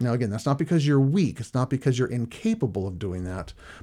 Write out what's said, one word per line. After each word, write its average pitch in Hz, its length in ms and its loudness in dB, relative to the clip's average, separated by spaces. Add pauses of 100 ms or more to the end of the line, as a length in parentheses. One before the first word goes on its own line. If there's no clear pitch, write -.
Now, 120 120 2
again, 120 180 0
that's 110 160 -4
not 139 120 2
because 160 280 2
you're 143 140 6
weak. 139 400 2
It's - 140 -10
not 127 160 0
because 131 280 0
you're 127 100 2
incapable 117 760 -2
of 92 120 -6
doing 90 260 -4
that, 90 280 -8 (300)